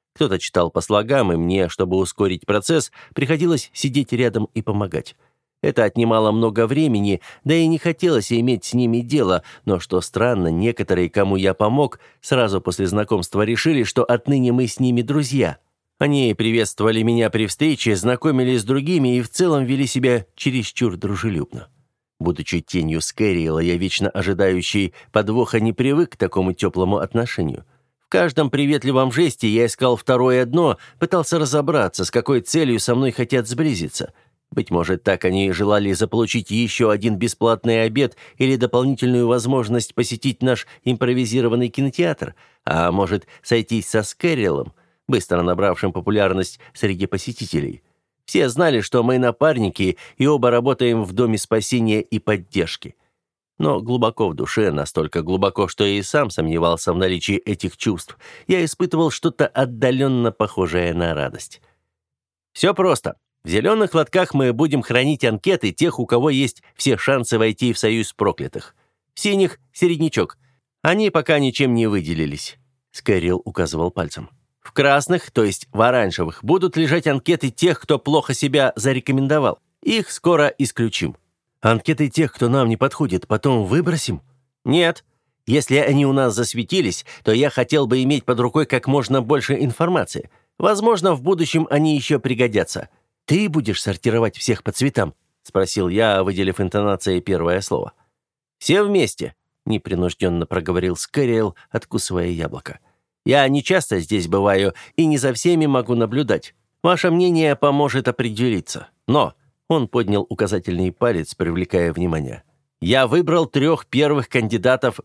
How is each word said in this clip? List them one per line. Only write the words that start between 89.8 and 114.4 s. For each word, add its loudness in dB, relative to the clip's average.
Возможно, 2
в -10
будущем 0
они 2
еще -2
пригодятся". -2
"Ты 0
будешь -2
сортировать -2
всех -4
по -4
цветам?" -2
спросил -2
я, 2
выделив -2
интонацией -2
первое -2
слово. -6
"Все 2
вместе", 0
непринужденно -2
проговорил -2
Скэриэл, -2
откусывая -4
яблоко. -8
"Я 4
не 0
часто 0
здесь -4
бываю 2
и 2
не 2
за 0
всеми 0
могу 0
наблюдать. -2
Ваше 2
мнение 2
поможет 0
определиться. -4
Но", 2
он 2
поднял 0
указательный -2
палец, -2
привлекая -2
внимание, -4
"я 2
выбрал 2
трех -2
первых 0
кандидатов 0